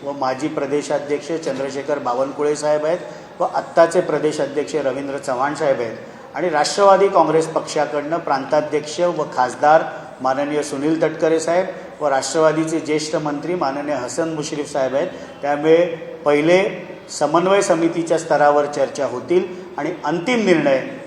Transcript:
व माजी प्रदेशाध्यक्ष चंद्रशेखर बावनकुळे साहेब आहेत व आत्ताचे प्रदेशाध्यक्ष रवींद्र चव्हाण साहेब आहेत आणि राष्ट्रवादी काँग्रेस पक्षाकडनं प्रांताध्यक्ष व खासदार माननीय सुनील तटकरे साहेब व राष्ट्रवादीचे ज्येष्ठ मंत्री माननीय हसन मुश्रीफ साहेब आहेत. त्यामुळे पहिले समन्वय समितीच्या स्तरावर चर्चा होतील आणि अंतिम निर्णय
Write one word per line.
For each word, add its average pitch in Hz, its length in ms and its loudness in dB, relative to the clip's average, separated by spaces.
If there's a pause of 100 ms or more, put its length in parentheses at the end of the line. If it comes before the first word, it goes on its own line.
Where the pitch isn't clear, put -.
व 143 80 -8
माजी 135 360 -4
प्रदेशाध्यक्ष 143 840 -2 (140)
चंद्रशेखर 139 540 -4
बावनकुळे 135 560 -2
साहेब 151 300 0
आहेत - 560 -4
व - 20 2
आत्ताचे 170 580 2
प्रदेशाध्यक्ष 147 760 -2
रवींद्र 139 420 -2
चव्हाण 135 380 -2
साहेब 139 240 2
आहेत 117 180 -4 (380)
आणि 165 140 0
राष्ट्रवादी 190 580 4
काँग्रेस 160 400 4
पक्षाकडनं 147 720 -2
प्रांताध्यक्ष - 840 -2
व 175 240 0 (120)
खासदार 143 480 4 (380)
माननीय 143 420 0
सुनील 151 380 0
तटकरे 160 380 2
साहेब 170 260 0 (360)
व 151 60 0
राष्ट्रवादीचे 156 720 2
ज्येष्ठ 151 360 -2
मंत्री 151 400 -4
माननीय 147 400 -2
हसन 147 380 -4
मुश्रीफ 147 380 -6
साहेब 131 240 -2
आहेत. 160 120 0 (340)
त्यामुळे 156 440 4 (400)
पहिले 156 340 6 (500)
समन्वय 175 520 2
समितीच्या 165 580 0
स्तरावर 147 460 4
चर्चा 139 400 -2
होतील 127 400 0 (320)
आणि 151 160 -6 (100)
अंतिम 185 420 0
निर्णय 143 360 4 (260)